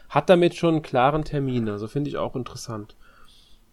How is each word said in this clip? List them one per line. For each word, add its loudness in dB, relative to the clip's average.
hat 0
damit 6
schon 0
einen 0
klaren 2
Termin, -2
also -6
finde -4
ich -8
auch -6
interessant. -10